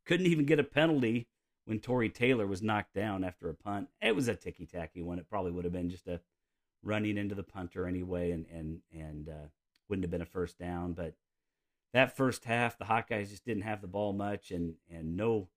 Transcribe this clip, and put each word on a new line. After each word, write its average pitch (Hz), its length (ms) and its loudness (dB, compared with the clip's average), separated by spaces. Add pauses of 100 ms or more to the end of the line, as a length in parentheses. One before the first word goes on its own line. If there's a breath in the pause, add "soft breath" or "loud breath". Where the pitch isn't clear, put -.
couldn't 180 220 4
even 156 180 6
get 147 140 6
a 143 40 4
penalty 131 640 4 (380)
when 110 140 -2
Tory 117 300 2
Taylor 120 380 4
was 98 140 -2
knocked 107 320 0
down 98 300 0
after 90 260 -6
a 80 40 -6
punt. 101 360 -6 (120)
It 214 140 4
was 143 120 2
a 110 80 0
ticky-tacky 85 680 -10
one. 87 180 -4
It 82 100 -16
probably 92 220 -2
would 87 120 -4
have 87 100 -2
been 87 160 -2
just 92 180 -10
a 87 120 -4 (640)
running 107 340 0
into 101 180 -2
the 98 80 -6
punter 92 440 -6
anyway 90 440 0
and, 82 200 -2
and, 82 300 -8 (100)
and, 78 380 -10
uh, 76 180 -12 (400)
wouldn't 95 160 -2
have 85 80 -2
been 87 100 -2
a 85 40 -4
first - 320 -4
down. 87 360 -4
But 82 200 -6 (800)
that 131 220 6
first - 300 0
half, 117 320 2
the - 80 -10
Hawkeyes 110 440 0
just 101 160 -16
didn't 104 180 -2
have 107 180 -4
the 101 60 -12
ball 101 260 0
much, 101 380 -4
and, 85 240 -2 (140)
and 82 260 -6
no 104 420 0